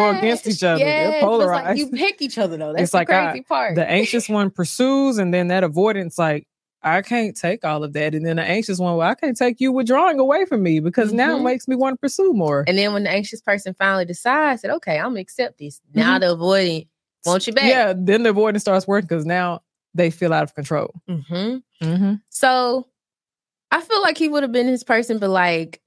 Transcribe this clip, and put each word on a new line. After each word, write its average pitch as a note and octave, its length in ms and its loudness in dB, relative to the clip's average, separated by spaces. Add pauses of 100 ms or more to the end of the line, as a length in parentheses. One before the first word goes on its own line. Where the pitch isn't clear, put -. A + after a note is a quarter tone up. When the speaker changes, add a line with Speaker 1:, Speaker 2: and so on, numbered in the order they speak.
Speaker 1:
clash. G3 140 2
Speaker 2:
against A3+ 240 0
each F#3+ 160 -2
other. E3+ 200 2
They're C#4+ 60 4
Speaker 1:
Yes, D4+ 320 2
but A3 120 4
it's A#3 60 2
like F3 240 0
Speaker 2:
polarized. G3 160 -2
Speaker 1:
you C#4+ 120 -4
pick F4+ 320 -2
each B3+ 160 -8
other, E3+ 180 -2
though. D3+ 160 -8
That's F3 100 -2
Speaker 2:
It's E3+ 100 -2
Speaker 1:
the G3 40 2
Speaker 2:
like, F3 140 0
I, F3+ 200 2
Speaker 1:
crazy C4 120 -10
part. B3 320 -2
Speaker 2:
the E3 120 0
anxious A3 400 0
one G3+ 220 0
pursues, C4 720 0
and F3+ 140 0
then F3+ 160 0
that F#3 140 2
avoidance, F3+ 540 0
like, D#3 300 -2 (340)
"I E3 220 0
can't A3+ 340 -4
take F#3+ 260 -4
all D3+ 200 -4
of D3 100 -8
that." D3+ 220 -2
And D#3 100 -4
then E3 120 -2
the D#3+ 60 -2
anxious G3 360 -2
one, F3 180 0
"Well, E3 100 2
I G3 60 2
can't C4 240 -4
take B3 240 0
you C4 100 2
withdrawing C4+ 480 2
away C#4+ 260 2
from B3 180 0
me D#3+ 160 2
because G#3 340 0
now C4 200 2
it - 20 0
Speaker 1:
Mm-hmm. B3+ 100 0
Speaker 2:
makes B3+ 220 -2
me C4 80 0
wanna C4 220 0
pursue F#4 360 0
more." D3 340 2
Speaker 1:
And F#3 120 2
then G#3 140 2
when G3+ 100 -2
the F3 80 -2
anxious G3+ 300 -4
person G3+ 340 -4
finally G3 300 0
decides B3 580 0
that, G3+ 80 -4
"Okay, G#3 260 -2
I'm G3+ 140 -4
gonna G#3+ 100 -6
accept A#3+ 380 -8
this," D3 200 -14 (140)
now F#3+ 240 2
Speaker 2:
Mm-hmm. F#3 40 -2
Speaker 1:
the F3 140 2
avoidant E3+ 520 0 (380)
wants F3+ 220 0
you A3+ 60 -6
back. C4+ 160 4
Speaker 2:
Yeah, A#3 260 2
then G3 280 2
the A3+ 80 4
avoidance G#3 320 0
starts F#3+ 240 0
working G3 200 0
'cause D#3+ 180 -2
now F3 360 -2 (320)
they F3 160 2
feel E3 240 -2
out D#3 100 2
of D3+ 120 -8
control. D3 380 -4 (160)
Speaker 1:
Mm-hmm. F3+ 480 -6 (300)
Speaker 2:
Mm-hmm. F#3+ 260 2 (160)
Speaker 1:
So B3+ 580 0 (840)
I E4 100 2
feel G4+ 200 0
like E4 160 2
he D#4+ 120 0
would D4 140 0
have B3+ 100 -2
been B3 140 2
his B3+ 160 -2
person, A3+ 360 0
but, G3 100 0
like, E3+ 580 0